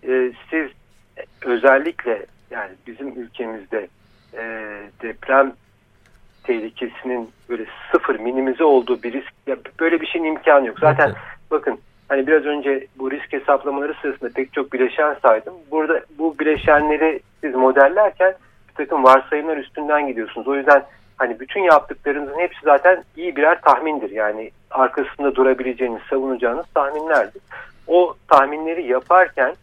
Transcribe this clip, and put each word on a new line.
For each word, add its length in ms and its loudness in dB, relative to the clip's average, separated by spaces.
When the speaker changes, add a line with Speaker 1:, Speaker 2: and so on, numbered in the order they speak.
Speaker 1:
e, 240 0
siz 160 -4
özellikle 800 0
yani 200 -12
bizim 220 -14
ülkemizde, 640 -10
e, 80 -12
deprem 500 2
tehlikesinin 880 -8
böyle 180 -10
sıfır 280 -2
minimize 440 -2
olduğu 380 2
bir 100 -8
risk, 200 -10
ya 100 -4
böyle 200 0
bir 60 -10
şeyin 180 -6
imkanı 420 2
yok. 140 -10
Zaten 260 4
Speaker 2:
Evet. 100 -4
Speaker 1:
bakın 280 -2
hani 180 -2
biraz 180 2
önce 420 -4
bu 120 -6
risk 220 -10
hesaplamaları 680 -2
sırasında 320 -8
pek 180 -6
çok 200 -6
bileşen 500 0
saydım. 320 2
Burada 300 -2
bu 200 -4
bileşenleri 840 2
siz 140 -6
modellerken 800 4
bir 60 -20
takım 300 -4
varsayımlar 520 4
üstünden 520 -4
gidiyorsunuz. 400 -8
O 80 0
yüzden 280 4
hani 240 -4
bütün 200 -8
yaptıklarınızın 760 0
hepsi 260 -4
zaten 400 4
iyi 200 -8
birer 240 2
tahmindir. 500 0
Yani 400 -4
arkasında 640 -2
durabileceğiniz, 760 -2
savunacağınız 640 -4
tahminlerdir. 680 -2
O 300 2
tahminleri 580 2
yaparken 760 2